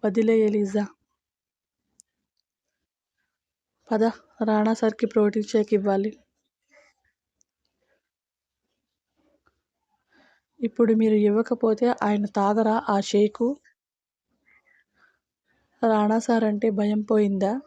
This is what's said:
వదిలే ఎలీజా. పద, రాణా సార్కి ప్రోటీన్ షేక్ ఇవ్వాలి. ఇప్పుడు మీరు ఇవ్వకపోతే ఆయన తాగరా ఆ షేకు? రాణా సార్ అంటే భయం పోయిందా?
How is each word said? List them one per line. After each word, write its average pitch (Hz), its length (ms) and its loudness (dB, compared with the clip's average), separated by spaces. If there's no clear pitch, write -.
వదిలే 220 380 2
ఎలీజా. 208 440 0
పద, 220 140 0
రాణా 214 340 0
సార్కి 220 320 -2
ప్రోటీన్ 214 420 0
షేక్ 214 260 0
ఇవ్వాలి. 202 380 -2
ఇప్పుడు 226 340 0
మీరు 220 260 2
ఇవ్వకపోతే 220 680 0
ఆయన 208 320 -2
తాగరా 214 440 0
ఆ 208 140 0
షేకు? 208 460 0
రాణా 220 380 2
సార్ 226 240 0
అంటే 214 280 -2
భయం 208 300 -2
పోయిందా? 202 500 0